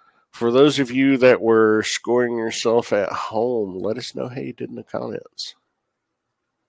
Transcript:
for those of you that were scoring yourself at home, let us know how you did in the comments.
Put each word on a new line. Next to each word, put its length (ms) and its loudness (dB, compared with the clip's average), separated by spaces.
for 200 -2
those 280 4
of 120 0
you 280 2
that 220 6
were 440 4
scoring 520 -2
yourself 560 -2
at 200 0
home, 680 -4
let 200 -4
us 160 -14
know 140 -8
how 120 -12
you 120 -10
did 180 -12
in 60 -16
the 60 -14
comments. 720 -12